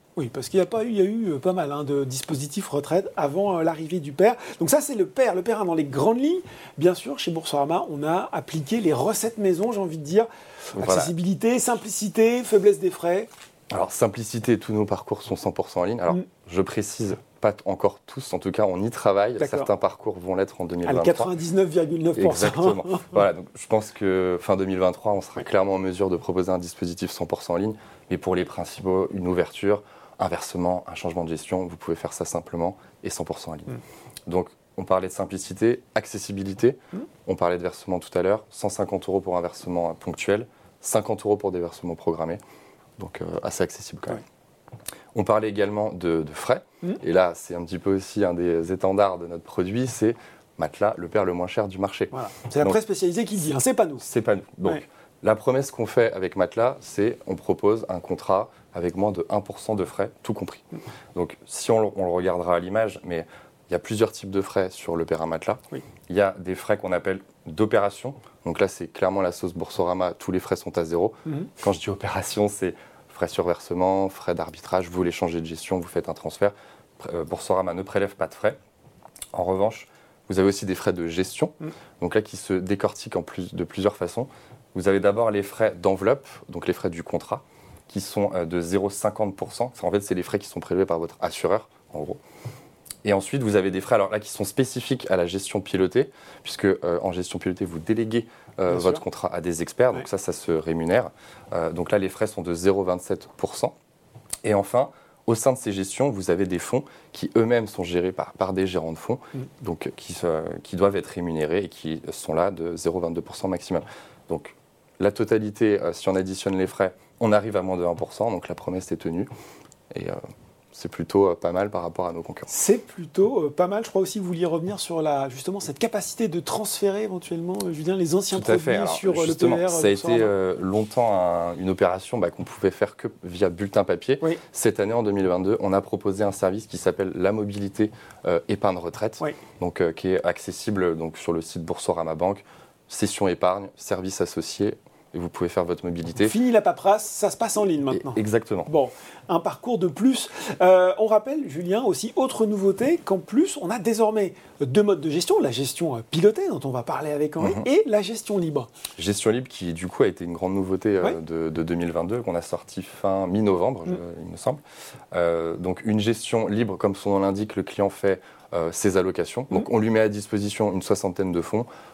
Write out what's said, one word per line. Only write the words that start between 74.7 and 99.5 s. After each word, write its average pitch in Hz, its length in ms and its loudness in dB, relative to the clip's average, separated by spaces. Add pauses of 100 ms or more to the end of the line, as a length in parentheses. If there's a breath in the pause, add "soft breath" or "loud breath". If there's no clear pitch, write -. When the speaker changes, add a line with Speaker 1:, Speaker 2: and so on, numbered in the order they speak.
Speaker 2:
vous 87 80 -12
voulez 90 160 2
changer 85 300 -2
de 82 40 -6
gestion, 82 340 -4
vous 85 80 -6
faites - 220 -4
un 82 40 -6
transfert. 101 380 -2 (480 loud breath)
Pr-, - 140 -12
euh, 85 100 -4
Boursorama 90 500 -2
ne 90 80 -4
prélève 98 340 -2
pas - 120 -2
de - 80 -16
frais. 120 240 -2 (760)
En 92 100 -2
revanche, 95 440 0 (420 soft breath)
vous 92 80 0
avez 98 100 6
aussi 98 200 0
des 92 80 0
frais 95 180 0
de 87 140 -4
gestion, 92 520 -2
Speaker 1:
Mhm. 156 120 -10 (300 loud breath)
Speaker 2:
donc 87 120 -4
là 110 80 4
qui - 160 -14
se - 160 -4
décortiquent 95 640 -2
en 87 80 0
plus, - 320 -10
de 90 80 -4
plusieurs 98 320 0
façons. 104 320 -6 (480 loud breath)
Vous 92 120 0
avez 98 120 6
d'abord 104 320 4
les 101 120 0
frais 101 320 0
d'enveloppe, 98 520 2 (220)
donc 87 180 -6
les 90 60 2
frais 92 180 -2
du 85 100 -10
contrat, - 420 -6 (440 soft breath)
qui - 120 -6
sont, 101 360 -2
euh, 90 100 0
de 87 160 -2
zéro 95 300 0
cinquante 101 440 -2
pour - 180 -8
cent. 123 180 -4 (100)
En 87 80 0
fait, 98 120 2
c'est 95 140 -2
les 90 80 -2
frais - 140 -2
qui - 100 -6
sont - 120 -10
prélevés 90 260 2
par 85 140 0
votre 82 200 -6
assureur, 87 480 0 (260 soft breath)
en 78 80 -6
gros. - 160 -8 (880 loud breath)
Et 104 60 6
ensuite, 110 300 0
vous 107 120 4
avez 95 140 6
des 95 120 0
frais, - 120 0
alors 98 160 4
là, 107 100 -2
qui 101 120 -10
sont - 140 -4
spécifiques 127 640 -2
à 92 40 6
la 87 120 2
gestion 98 340 -4
pilotée, - 480 2 (320 loud breath)
puisque, - 240 -6
euh, 90 380 2
en 92 80 0
gestion 90 260 -6
pilotée, 90 260 -2
vous 85 140 -6
déléguez, 113 480 0 (320 loud breath)
euh, 90 140 2
Speaker 1:
Bien 90 80 2
Speaker 2:
votre 90 180 4
Speaker 1:
sûr. - 60 -10
Speaker 2:
contrat 90 280 -4
à 87 100 -4
des 82 200 -2